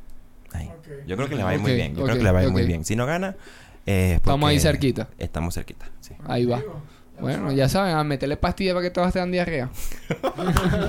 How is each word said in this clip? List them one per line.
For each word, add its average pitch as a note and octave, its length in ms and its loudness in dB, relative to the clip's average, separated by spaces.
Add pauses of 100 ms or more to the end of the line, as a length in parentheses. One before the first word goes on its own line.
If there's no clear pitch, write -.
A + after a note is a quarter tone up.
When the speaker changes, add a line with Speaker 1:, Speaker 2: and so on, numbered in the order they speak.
(540)
Speaker 1:
Ahí. D#2 140 -8 (100)
Speaker 2:
Ok. - 100 -20 (200)
Speaker 1:
Yo F#2 100 -4
creo C3+ 120 -2
que D3+ 60 -4
le A2 80 -2
va F#2 60 0
a F#2 60 0
ir F#2+ 60 0
muy B2 100 2
Speaker 3:
Ok, B2 40 4
Speaker 1:
bien. D2+ 200 -2
Yo - 80 -2
creo A2+ 120 2
Speaker 3:
ok, B2 40 2
Speaker 1:
que A#2 40 2
le G2 80 6
va F2+ 80 6
a F#2 40 4
ir F2+ 80 4
muy F#2 100 2
Speaker 3:
ok. F2 60 2
Speaker 1:
bien. E2 180 -2
Si G#2+ 100 0
no A#2+ 120 0
gana, F#3 280 -2 (520)
eh, F#2 300 4
Speaker 3:
Estamos D3 320 6
ahí D3 80 6
Speaker 1:
porque D#3 120 4
Speaker 3:
cerquita. B2+ 380 0 (100)
Speaker 1:
Estamos E2 380 -4
cerquita, - 340 -10 (100)
sí. - 140 -18 (140)
Speaker 3:
Ahí B2 180 0
va. A#2+ 140 0
Speaker 2:
Digo, E3 200 -10 (400)
Speaker 3:
Bueno, C#3+ 320 -2
Speaker 2:
ya C3+ 140 4
Speaker 3:
ya C3 40 4
saben, F#3 260 2
a D3+ 80 2
meterle D3 340 -2
pastilla F3+ 360 0
para F3+ 100 -2
que F3 80 -2
todas F3+ 220 0
tengan F3+ 180 -2
diarrea. E3 380 -2 (400)
Speaker 1:
<laughs> - 800 0